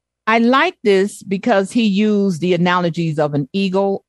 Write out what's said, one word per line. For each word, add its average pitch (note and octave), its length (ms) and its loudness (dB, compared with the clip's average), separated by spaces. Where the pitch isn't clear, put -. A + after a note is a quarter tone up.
I A3 120 2
like C4+ 460 2
this G3+ 400 0
because G3 480 0
he A#3+ 140 0
used G3+ 540 0
the F3+ 140 0
analogies E3+ 640 0
of D3 160 0
an D3 180 -4
eagle, G3 580 -2